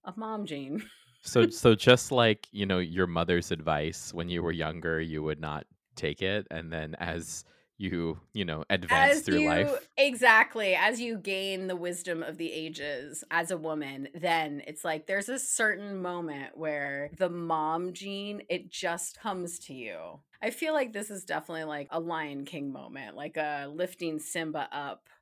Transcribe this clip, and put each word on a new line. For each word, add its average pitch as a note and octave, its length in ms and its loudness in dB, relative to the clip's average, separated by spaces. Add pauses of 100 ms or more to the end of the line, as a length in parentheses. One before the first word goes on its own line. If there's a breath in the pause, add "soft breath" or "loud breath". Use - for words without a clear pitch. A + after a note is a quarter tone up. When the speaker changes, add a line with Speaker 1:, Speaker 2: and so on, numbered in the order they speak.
Speaker 1:
a F#3+ 120 -10
mom A3 300 -4
jean. C#3+ 500 -6
<laughs> - 40 -20 (220 loud breath)
Speaker 2:
So, A2+ 280 6
so A#2 240 8
just - 380 6
like, A#2 400 6
you G2+ 140 -2
know, F#2+ 120 4
your F2+ 300 2
mother's E2+ 420 2
advice D#2+ 640 0
when E2+ 140 -4
you F2 160 0
were E2+ 80 0
younger, D#2+ 480 -2
you D#2 240 -2
would D2+ 160 -2
not D2+ 260 -6 (300)
take D2 260 -4
it. G2 300 0
And E2 200 -6
then D#2 280 -4
as E2+ 440 -6 (340 soft breath)
you, E2+ 420 -2 (120)
you G#2 120 -2
know, D#2 260 -4
advance B3+ 460 6
Speaker 1:
As D#4 60 -2
Speaker 2:
through D4 180 4
Speaker 1:
you, D4+ 80 4
Speaker 2:
life. C#4+ 480 2
Speaker 1:
exactly. A3 800 6
As A3 240 2
you A#3 180 -4
gain F#3+ 480 -2
the F#3 80 -2
wisdom F3 480 -4
of D3 160 -6
the E3 140 -4
ages D3 800 -8
as E3+ 180 2
a F#3 80 0
woman, D3 560 -4
then D#3+ 540 0
it's D3+ 160 -12
like, D#3 240 -2
there's G3 200 0
a B3+ 120 -4
certain G3+ 600 0
moment E3+ 560 -6
where C#3+ 640 -4
the F#3 100 4
mom E3+ 640 0
gene, G3+ 560 -8
it F#3 220 -4
just - 480 -4
comes F3+ 420 -4
to - 140 -14
you. F2+ 460 -10 (200)
I A3 100 0
feel D#4 240 -2
like B3+ 180 2
this G#3 180 -6
is G3 140 -10
definitely, D#3+ 400 -4
like, D3 260 -6
a D#3 80 -2
Lion D#3 460 -4
King C#3+ 280 -8
moment, B2+ 440 -12
like D3+ 200 -8
a D3 320 -2
lifting E3 520 -4
Simba D#3 500 -4
up C#3 380 -8 (140)